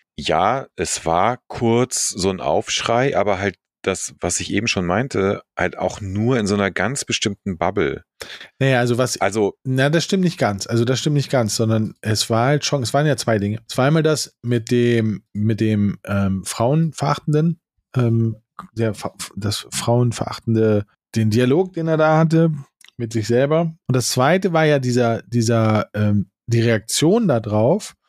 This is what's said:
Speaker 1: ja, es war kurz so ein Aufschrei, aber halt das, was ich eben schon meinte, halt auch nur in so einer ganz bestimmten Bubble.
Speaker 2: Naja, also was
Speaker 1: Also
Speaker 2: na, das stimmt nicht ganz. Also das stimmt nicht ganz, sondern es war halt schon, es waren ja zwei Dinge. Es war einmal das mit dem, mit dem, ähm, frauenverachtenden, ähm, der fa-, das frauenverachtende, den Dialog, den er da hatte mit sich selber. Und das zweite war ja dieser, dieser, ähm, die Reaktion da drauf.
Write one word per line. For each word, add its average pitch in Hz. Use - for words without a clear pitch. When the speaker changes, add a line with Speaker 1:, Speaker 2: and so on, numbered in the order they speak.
Speaker 1:
ja, 92
es -
war 92
kurz 120
so 95
ein 95
Aufschrei, 117
aber 98
halt 98
das, -
was 87
ich -
eben 104
schon 95
meinte, 101
halt -
auch 92
nur 107
in 104
so 101
einer 101
ganz 117
bestimmten -
Bubble. 87
Speaker 2:
Naja, 131
also 120
was 123
Speaker 1:
Also 101
Speaker 2:
na, 131
das 160
stimmt 190
nicht 170
ganz. 104
Also 117
das 123
stimmt 151
nicht 139
ganz, 117
sondern 110
es -
war 117
halt 147
schon, 139
es 110
waren 143
ja 139
zwei 113
Dinge. 101
Es -
war 127
einmal 156
das 156
mit 120
dem, 117
mit 107
dem, 104
ähm, 98
frauenverachtenden, 151
ähm, 113
der 113
fa-, -
das 104
frauenverachtende, 110
den 110
Dialog, 135
den 165
er 160
da 156
hatte 160
mit 113
sich 110
selber. 151
Und 127
das 123
zweite 170
war 160
ja 151
dieser, 120
dieser, 113
ähm, 104
die 117
Reaktion 147
da 123
drauf. 110